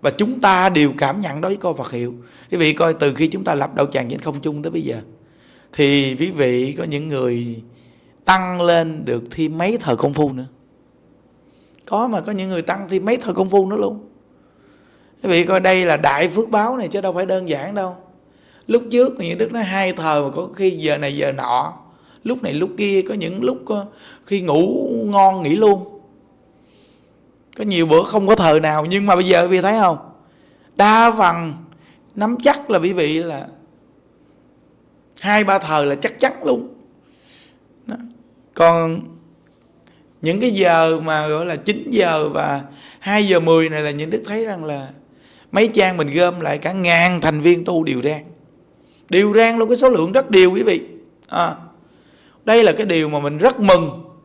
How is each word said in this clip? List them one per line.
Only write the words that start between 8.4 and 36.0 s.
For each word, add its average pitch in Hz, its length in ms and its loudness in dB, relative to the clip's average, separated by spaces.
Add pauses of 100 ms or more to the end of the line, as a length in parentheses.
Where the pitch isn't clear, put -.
lên 165 440 0
được 120 260 -4
thêm 156 260 -4
mấy 196 200 -2
thời 131 180 -2
công 143 180 -2
phu 143 200 0
nữa. 127 120 -10 (1400)
Có 220 220 -2
mà, 214 140 -4
có 208 100 -8
những 190 180 -6
người 180 120 -4
tăng 185 280 -6
thêm 185 160 -2
mấy 233 120 0
thời 233 160 -6
công 190 160 0
phu 190 200 4
nữa 208 80 -4
luôn. 208 280 -4 (1200)
Quý 202 60 -4
vị 170 160 2
coi, 190 140 2
đây 185 260 2
là 160 120 2
đại 151 300 2
phước 220 220 -2
báo 220 280 0
này 214 100 -6
chứ 202 140 -6
đâu 185 120 -4
phải 180 120 -2
đơn 185 240 -4
giản 156 260 -6
đâu. 185 200 -6 (720)
Lúc 233 240 0
trước 254 280 2
những 175 180 -6
đức 226 160 -4
nói 233 100 -4
hai 190 300 -2
thời 156 280 0
mà 139 140 -2
có 180 200 -8
khi 190 140 0
giờ 156 280 -2
này 143 180 -6
giờ 143 160 -2
nọ, 131 420 -2 (500)
lúc 254 200 -6
này 165 100 -4
lúc 170 240 -2
kia, 202 240 0
có 190 120 -6
những 185 300 -6
lúc 254 220 -2
có 202 200 -6 (400)
khi 202 160 -2
ngủ 185 480 0 (160)
ngon 190 380 2
nghỉ 151 120 0
luôn. 202 440 2 (1600)
Có 214 60 -8
nhiều 180 220 0
bữa 160 180 6
không 208 240 2
có 214 80 2
thời 160 240 4
nào, 151 260 0
nhưng 196 200 -2
mà 196 100 4
bây 185 100 0
giờ 180 160 4
quý 175 60 2
vị 185 140 2
thấy 208 180 0
không? 180 180 2 (800)
Đa 220 420 6
phần 170 360 0 (600)
nắm 220 280 -2
chắc 285 260 2
là 202 100 2
quý 175 140 -2
vị 160 300 0
là 151 240 -8 (1700)
hai 208 240 2
ba 196 160 2
thời 156 260 0
là 139 100 0
chắc 143 240 -6